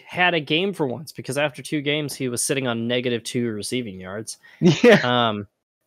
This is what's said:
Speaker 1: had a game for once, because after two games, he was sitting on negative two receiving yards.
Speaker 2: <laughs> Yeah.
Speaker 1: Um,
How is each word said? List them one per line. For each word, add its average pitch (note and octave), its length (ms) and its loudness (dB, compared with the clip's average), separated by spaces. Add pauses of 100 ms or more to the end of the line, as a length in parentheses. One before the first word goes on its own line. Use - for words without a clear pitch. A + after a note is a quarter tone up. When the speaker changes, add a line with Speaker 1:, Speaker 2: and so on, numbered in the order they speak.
Speaker 1:
had F3 300 0
a E3 40 0
game D#3 340 0
for D#3+ 120 -2
once, B2+ 260 -6
because - 280 -6
after C#3+ 240 -2
two D3+ 180 -4
games, C#3+ 320 -2
he C3 160 -4
was A#2+ 140 -4
sitting C3+ 240 -2
on A#2 200 -2
negative B2 360 -2
two A#2+ 260 -2
receiving G#2+ 500 -6
yards. F#2+ 380 -12 (120)
Speaker 2:
<laughs> - 100 -18 (240)
Yeah. A#3 160 10 (300)
Speaker 1:
Um, G#2 180 -4 (400)